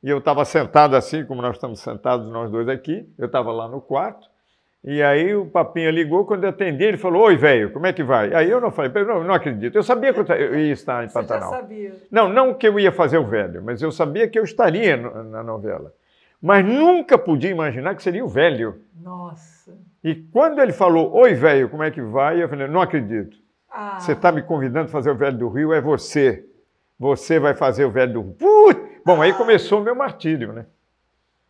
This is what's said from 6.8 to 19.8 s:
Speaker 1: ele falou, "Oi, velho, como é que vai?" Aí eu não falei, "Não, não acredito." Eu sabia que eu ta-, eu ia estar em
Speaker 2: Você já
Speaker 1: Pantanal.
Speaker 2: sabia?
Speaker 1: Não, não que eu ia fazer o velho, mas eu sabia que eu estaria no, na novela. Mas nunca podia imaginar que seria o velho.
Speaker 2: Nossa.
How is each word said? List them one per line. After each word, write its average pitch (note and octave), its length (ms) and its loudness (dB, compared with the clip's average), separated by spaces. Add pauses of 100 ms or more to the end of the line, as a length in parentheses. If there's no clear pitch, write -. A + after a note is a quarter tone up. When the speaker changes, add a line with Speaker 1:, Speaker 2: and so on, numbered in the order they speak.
Speaker 1:
ele G#3 120 2
falou, F#3 280 2
"Oi, G3+ 120 6
velho, A#2+ 360 4
como D3+ 140 -6
é F#3 60 0
que E3+ 120 -4
vai?" A#2 300 2
Aí E3 140 4
eu A#3+ 120 2
não A#3 100 -2
falei, C#3 220 -4 (120)
"Não, G3+ 200 -2
não F#3 100 0
acredito." B2 420 -4
Eu G#3 60 2
sabia B3 300 0
que - 80 -2
eu G3 40 0
ta-, D#3 140 0
eu C3+ 180 -2
ia D3+ 160 0
estar B2 320 -6
em A2 40 -12
Speaker 2:
Você - 60 -20
já A#2 80 -2
Speaker 1:
Pantanal. G#2 280 -6
Speaker 2:
sabia? G#3 420 -12 (180)
Speaker 1:
Não, A3+ 180 2
não C4 260 2
que B3 140 2
eu G#3 100 2
ia G3 140 2
fazer E3 260 0
o D3 80 0
velho, F#2+ 380 -4
mas A#2 180 -8
eu D#3 80 -4
sabia D3+ 380 -2
que A3 100 -2
eu A3 60 0
estaria F3+ 520 0
no, A#2 280 -10
na A2 180 -14
novela. G#2 500 -10 (480)
Mas F#3+ 240 4
nunca D4 540 4
podia D#3 320 0
imaginar D#3 460 -4
que - 60 -20
seria G3+ 220 -4
o G3 40 -8
velho. A#2 520 0 (220)
Speaker 2:
Nossa. F3+ 720 -20 (320)